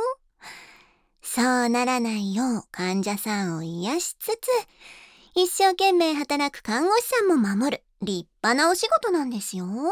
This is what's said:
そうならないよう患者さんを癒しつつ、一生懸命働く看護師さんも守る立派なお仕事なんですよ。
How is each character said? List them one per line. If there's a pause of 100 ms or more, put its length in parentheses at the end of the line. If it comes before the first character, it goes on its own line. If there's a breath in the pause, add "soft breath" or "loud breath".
(1200 loud breath)
そ
う
な
ら
な
い
よ
う
患
者
さ
ん
を
癒
し
つ
つ、 (880 loud breath)
一
生
懸
命
働
く
看
護
師
さ
ん
も
守
る (180)
立 (140)
派
な
お
仕
事
な
ん
で
す
よ。 (260)